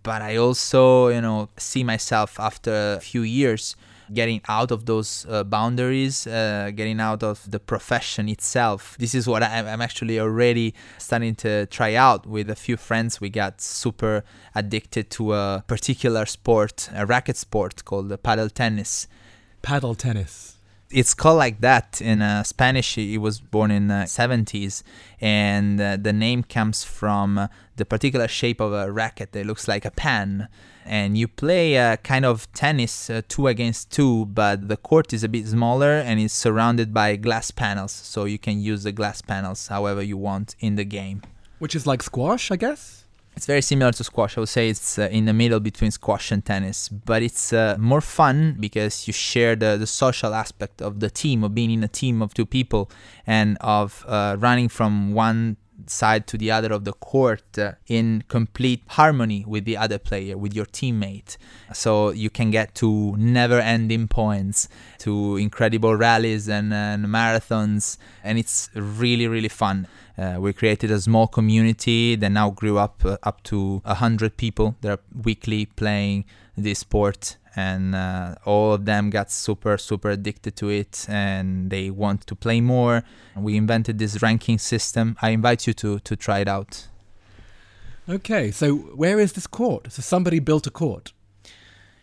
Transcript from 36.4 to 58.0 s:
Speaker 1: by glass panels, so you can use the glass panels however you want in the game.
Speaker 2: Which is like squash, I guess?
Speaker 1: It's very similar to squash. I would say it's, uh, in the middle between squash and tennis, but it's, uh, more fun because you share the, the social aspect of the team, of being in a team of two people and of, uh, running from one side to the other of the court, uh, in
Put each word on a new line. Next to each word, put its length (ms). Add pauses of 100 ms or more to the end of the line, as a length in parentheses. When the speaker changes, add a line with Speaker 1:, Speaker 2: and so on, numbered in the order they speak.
Speaker 1:
by 220
glass 340
panels, 420
so 340
you 120
can 220
use 240
the 80
glass 320
panels 460
however 340
you 140
want 420
in 160
the 100
game. 380 (340)
Speaker 2:
Which 160
is 140
like 160
squash, 480
I 60
guess? 480 (300)
Speaker 1:
It's 100
very 160
similar 300
to 120
squash. 340
I 20
would 100
say 200
it's, 280
uh, 140
in 140
the 80
middle 260
between 320
squash 400
and 120
tennis, 440
but 340
it's, 300
uh, 260
more 220
fun 600
because 480
you 60
share 440
the, 200
the 100
social 460
aspect 480
of 200
the 80
team, 340
of 100
being 180
in 120
a 60
team 320
of 120
two 120
people 440 (380)
and 320
of, 480
uh, 320
running 300
from 440
one 440 (300)
side 400
to 100
the 120
other 220
of 140
the 80
court, 500 (160)
uh, 140 (140)
in 420